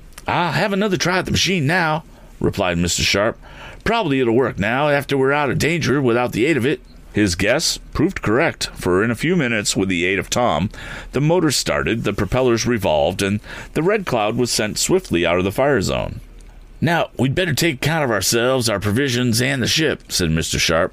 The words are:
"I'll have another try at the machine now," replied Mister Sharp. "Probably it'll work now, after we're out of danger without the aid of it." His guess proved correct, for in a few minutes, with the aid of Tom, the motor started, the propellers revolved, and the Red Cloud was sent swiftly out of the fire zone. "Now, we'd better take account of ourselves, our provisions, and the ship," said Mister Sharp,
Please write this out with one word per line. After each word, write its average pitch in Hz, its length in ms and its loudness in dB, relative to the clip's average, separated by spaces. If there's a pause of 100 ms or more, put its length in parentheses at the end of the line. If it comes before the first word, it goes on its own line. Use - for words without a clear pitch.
(260)
"I'll 170 260 0
have 196 220 0
another 190 240 0
try 180 220 0
at - 40 -4
the - 60 -6
machine 160 360 0
now," 165 380 0 (340)
replied 87 380 0
Mister 85 260 0
Sharp. 104 360 2 (440)
"Probably 180 380 0
it'll 113 140 4
work 113 240 2
now, 123 320 0
after 139 260 0
we're 131 160 2
out 147 160 2
of 110 100 -2
danger 143 440 0
without 120 300 2
the 110 120 2
aid 151 140 2
of 113 80 0
it." 151 140 0 (340)
His 98 200 2
guess 113 440 0 (160)
proved 190 260 0
correct, 135 540 0
for 92 280 2
in 117 80 2
a 113 60 -2
few 165 180 0
minutes, 117 400 0
with 98 140 0
the 87 160 0
aid 95 140 0
of 87 100 -6
Tom, 101 400 0 (440)
the 131 100 0
motor 160 280 2
started, 78 540 -2
the 202 80 0
propellers 117 540 2
revolved, 90 560 0
and 101 180 0 (320)
the 151 100 0
Red 202 220 2
Cloud 113 320 0
was 123 140 0
sent 104 280 -2
swiftly 113 460 0
out 85 140 2
of 92 60 0
the 98 60 2
fire 131 300 2
zone. 60 400 -4 (600)
"Now, 160 360 0
we'd 135 180 0
better 175 200 0
take 151 220 0
account 156 280 -2
of 123 60 -2
ourselves, 113 580 2
our 101 100 0
provisions, 120 600 0
and 131 220 0
the - 40 0
ship," - 460 -2
said 85 180 0
Mister 80 280 -2
Sharp, 82 340 0